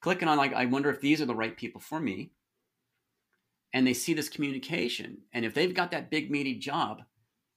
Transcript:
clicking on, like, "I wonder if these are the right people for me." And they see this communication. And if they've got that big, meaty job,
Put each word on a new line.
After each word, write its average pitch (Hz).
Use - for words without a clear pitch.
clicking 180
on, 151
like, 139
"I 123
wonder 139
if -
these 151
are 143
the 120
right 110
people -
for -
me." 123
And 131
they 123
see 165
this 151
communication. 143
And 117
if 110
they've 180
got 180
that 139
big, 151
meaty 139
job, 135